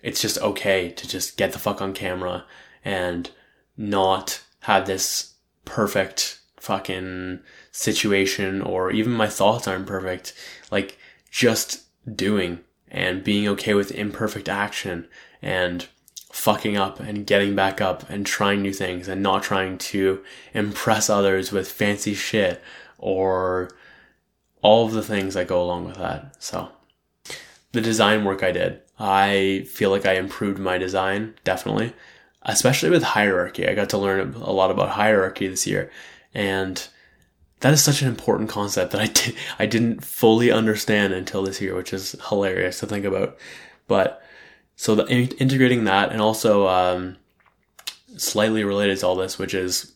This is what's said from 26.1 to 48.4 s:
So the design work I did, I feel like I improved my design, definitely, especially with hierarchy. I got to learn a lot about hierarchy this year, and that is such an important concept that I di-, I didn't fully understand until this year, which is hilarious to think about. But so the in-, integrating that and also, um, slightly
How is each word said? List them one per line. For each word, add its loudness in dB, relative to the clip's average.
So -8
the 0
design 4
work 0
I 2
did, -2
I 2
feel 0
like 2
I 4
improved -2
my -2
design, -2
definitely, -2
especially 2
with 4
hierarchy. 0
I 0
got -2
to 0
learn 0
a -8
lot 4
about 0
hierarchy 2
this -4
year, -4
and -4
that 6
is 6
such 2
an 2
important 0
concept -2
that -2
I 0
di-, 0
I 0
didn't 0
fully 6
understand 2
until -4
this -4
year, -4
which -6
is -8
hilarious 0
to -6
think -4
about. -2
But 2
so 0
the 4
in-, 2
integrating 4
that 4
and -2
also, 4
um, 2
slightly 2